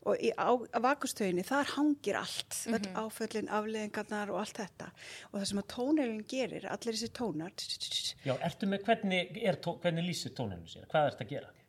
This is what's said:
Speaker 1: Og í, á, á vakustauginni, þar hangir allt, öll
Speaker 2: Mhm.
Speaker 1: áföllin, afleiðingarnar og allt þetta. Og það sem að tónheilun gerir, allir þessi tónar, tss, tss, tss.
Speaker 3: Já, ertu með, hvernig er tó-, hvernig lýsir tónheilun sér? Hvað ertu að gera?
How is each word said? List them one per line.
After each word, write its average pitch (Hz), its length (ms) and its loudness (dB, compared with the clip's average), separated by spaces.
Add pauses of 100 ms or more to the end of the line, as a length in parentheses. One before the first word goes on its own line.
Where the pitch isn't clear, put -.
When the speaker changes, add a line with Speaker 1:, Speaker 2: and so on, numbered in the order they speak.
Speaker 1:
Og 202 140 4
í, 233 160 2
á, 180 160 4 (240)
á 233 80 2
vakustauginni, 202 640 2
þar 277 180 2 (120)
hangir 285 400 4
allt, - 340 -4 (160)
öll 226 120 2
Speaker 2:
Mhm. 190 160 -4
Speaker 1:
áföllin, 220 540 -4
afleiðingarnar 214 840 -2
og 175 100 -2
allt - 180 -6
þetta. - 320 -8 (420)
Og 202 80 -2
það 196 60 -2
sem 202 120 0
að 196 80 -2
tónheilun 247 600 2
gerir, 254 400 -2
allir 226 280 -2
þessi 226 160 -2
tónar, 175 440 -2
tss, - 240 -6
tss, - 120 -6
tss. - 240 -2 (100)
Speaker 3:
Já, 131 140 2
ertu - 280 -2
með, 196 180 2
hvernig 185 600 2
er 185 120 4
tó-, 165 240 -4
hvernig 170 280 2
lýsir - 260 -4
tónheilun 90 320 -4
sér? - 240 -16
Hvað 151 200 6
ertu - 140 -8
að - 40 -8
gera? 131 200 -6 (200)